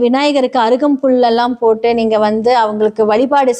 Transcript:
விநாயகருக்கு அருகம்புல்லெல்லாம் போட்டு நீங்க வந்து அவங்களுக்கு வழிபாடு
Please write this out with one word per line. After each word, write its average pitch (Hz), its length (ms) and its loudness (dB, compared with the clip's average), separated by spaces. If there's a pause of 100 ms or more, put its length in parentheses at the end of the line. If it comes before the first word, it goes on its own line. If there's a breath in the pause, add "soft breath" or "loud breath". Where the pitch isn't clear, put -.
விநாயகருக்கு 262 640 0
அருகம்புல்லெல்லாம் 247 960 0
போட்டு 220 260 0 (120)
நீங்க 220 160 0 (100)
வந்து 220 240 0 (140)
அவங்களுக்கு 214 380 -2 (100)
வழிபாடு 254 480 0